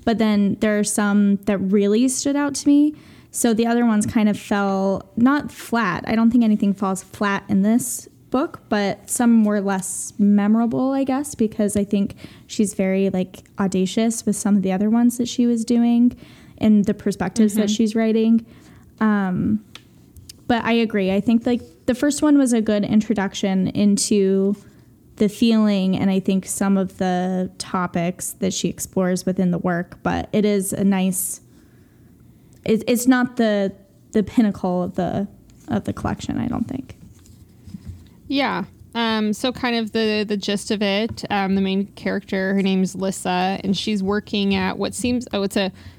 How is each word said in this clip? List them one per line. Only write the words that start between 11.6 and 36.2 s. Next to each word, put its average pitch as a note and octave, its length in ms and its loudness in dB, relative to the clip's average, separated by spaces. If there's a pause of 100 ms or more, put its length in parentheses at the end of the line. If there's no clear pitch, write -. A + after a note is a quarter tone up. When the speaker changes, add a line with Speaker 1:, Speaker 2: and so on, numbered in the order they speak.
Speaker 1:
I G3+ 100 0
think G3+ 280 -2 (320)
she's - 300 -2
very, F#3+ 340 0
like, F#3 300 -4 (200)
audacious G3 680 0
with G#3 80 0
some G3+ 200 0
of G3 60 4
the F#3+ 100 0
other G3+ 200 0
ones A#3+ 260 2
that A#3+ 100 -2
she A#3+ 200 0
was A3+ 180 0
doing A#3+ 500 4 (440)
and G#3+ 260 4
the G#3 80 0
perspectives G3+ 640 0
that G#3+ 100 2
Speaker 2:
Mm-hmm. G#3 80 0
Speaker 1:
she's A3 220 0
writing. A3+ 500 2 (540)
Um, G#3 680 0 (800)
but A#3 180 0
I A#3 100 0
agree. G#3 380 0
I G3+ 80 2
think, A3+ 280 2
like, A#3+ 140 0 (240)
the B3 100 0
first D4 260 0
one D4 160 6
was B3+ 160 4
a A3+ 80 2
good G#3 240 0
introduction G3 840 0
into G3 880 2 (600)
the G#3+ 100 2
feeling G#3 680 2
and G3 120 0
I F#3+ 120 0
think F#3+ 240 -2
some G3 320 0
of F#3 200 -2
the F#3 600 -2
topics F3+ 840 -4
that F#3 140 -2
she - 160 -2
explores F#3 560 -2
within F#3 260 0
the E3+ 60 -2
work, F3 440 -4
but - 300 -4
it G#3+ 140 2
is G3+ 260 0
a G3+ 140 -2
nice, F#3+ 560 0 (1200)
it, G#3+ 240 0
it's A#3+ 180 0
not B3 300 2
the, G3+ 380 0 (400)
the G#3+ 100 2
pinnacle F#3+ 600 -2
of F#3 120 -8
the, F#3+ 320 -4 (400)
of G#3 160 -4
the G3+ 80 -8
collection, - 460 -6